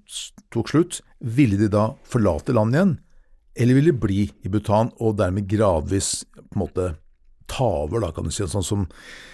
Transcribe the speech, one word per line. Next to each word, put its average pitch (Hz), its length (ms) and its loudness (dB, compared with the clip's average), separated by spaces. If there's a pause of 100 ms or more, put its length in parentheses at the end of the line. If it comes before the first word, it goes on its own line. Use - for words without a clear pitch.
s-, - 240 -14 (200)
tok 113 180 -4
slutt, 170 320 0 (160)
ville 117 400 2
de 107 120 2
da 104 240 0 (100)
forlate 98 500 0
landet 113 220 2
igjen, 170 240 2 (560)
eller 123 200 4
ville 147 180 4
de 120 60 -2
bli 98 220 0 (220)
i 92 60 -8
Bhutan 104 500 0
og 110 180 0
dermed 98 300 0
gradvis 95 760 0 (100)
på - 200 -16
en 101 120 -2
måte 90 280 -4 (520)
ta - 160 -4 (200)
over, 87 180 -4
da, 87 100 -4
kan 90 140 -8
du 85 60 -4
si, 104 120 -6
sånn 92 220 -4
som, 101 200 -2 (480)